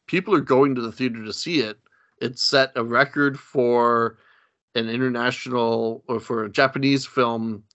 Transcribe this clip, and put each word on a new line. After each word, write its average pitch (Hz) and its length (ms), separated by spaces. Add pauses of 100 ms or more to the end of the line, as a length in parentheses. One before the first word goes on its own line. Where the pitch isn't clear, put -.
People 190 280
are 156 60
going 135 340
to 123 60
the 113 100
theater 113 320
to 107 120
see 165 260
it. 107 180 (420)
It 135 180
set 135 380
a 123 60
record 135 560
for 120 800 (580)
an 117 140
international, 120 1200
or 117 100
for 113 260
a 104 60
Japanese 135 560
film 113 560 (120)